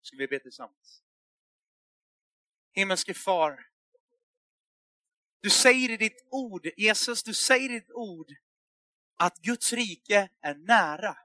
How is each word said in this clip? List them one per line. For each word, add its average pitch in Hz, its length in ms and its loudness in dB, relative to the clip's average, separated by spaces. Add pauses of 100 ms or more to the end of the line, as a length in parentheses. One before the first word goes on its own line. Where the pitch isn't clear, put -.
Ska - 140 -20
vi 135 120 -6
be 135 100 -6
tillsammans? - 640 -20 (1700)
Himmelske 190 420 -2
Far, 160 500 -2 (1800)
du 202 100 -4
säger 254 400 4
i 226 60 -4
ditt 214 340 -4
ord, 220 460 -8
Jesus, 214 460 0
du 226 120 -10
säger 262 360 2
i - 20 -8
ditt 226 180 -12
ord 196 420 -14 (840)
att 175 220 0
Guds - 340 -4
rike 202 560 0 (120)
är 147 140 -6
nära. 175 720 0